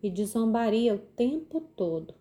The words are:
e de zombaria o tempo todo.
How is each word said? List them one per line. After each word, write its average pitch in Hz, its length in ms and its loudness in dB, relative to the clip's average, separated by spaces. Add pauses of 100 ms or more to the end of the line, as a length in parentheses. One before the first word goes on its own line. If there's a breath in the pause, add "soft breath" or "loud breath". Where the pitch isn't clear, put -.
e 208 60 0
de 190 160 -2
zombaria 226 680 2
o 240 40 -4
tempo 311 600 -2 (140)
todo. 165 460 -4